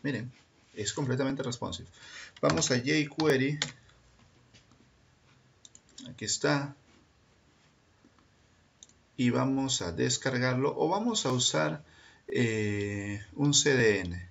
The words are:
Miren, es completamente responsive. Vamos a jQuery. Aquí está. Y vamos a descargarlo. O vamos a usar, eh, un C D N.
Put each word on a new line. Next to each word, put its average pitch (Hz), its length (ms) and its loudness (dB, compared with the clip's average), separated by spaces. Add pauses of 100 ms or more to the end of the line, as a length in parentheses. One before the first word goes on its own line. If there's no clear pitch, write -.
Miren, 127 280 -4 (440)
es 104 180 -4
completamente 135 500 -2
responsive. 117 460 -8 (520)
Vamos 151 300 2
a 127 60 4
jQuery. 147 800 2 (2500)
Aquí - 160 -10
está. 143 500 0 (2500)
Y 123 120 2
vamos 131 540 0
a 87 100 -4
descargarlo. 127 840 0
O 156 100 2
vamos 214 380 0
a 127 60 0
usar, 151 520 0 (440)
eh, 104 920 -2 (120)
un 143 180 2
C 143 220 4
D 107 260 6
N. 90 300 -8